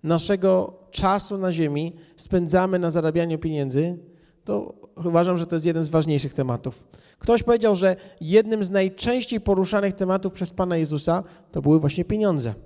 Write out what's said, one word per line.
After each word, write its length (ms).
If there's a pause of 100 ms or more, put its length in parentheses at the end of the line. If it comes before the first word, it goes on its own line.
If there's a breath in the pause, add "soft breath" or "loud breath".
naszego 680 (180)
czasu 460
na 140
ziemi 440 (200 loud breath)
spędzamy 640
na 120
zarabianiu 460
pieniędzy, 600 (460 soft breath)
to 300 (320)
uważam, 320
że 100
to 80
jest 100
jeden 180
z 60
ważniejszych 440
tematów. 540 (320 soft breath)
Ktoś 240
powiedział, 320
że 200 (260 loud breath)
jednym 420
z 60
najczęściej 720
poruszanych 520
tematów 400
przez 200
Pana 240
Jezusa 460 (280 loud breath)
to 100
były 180
właśnie 260
pieniądze. 480 (120)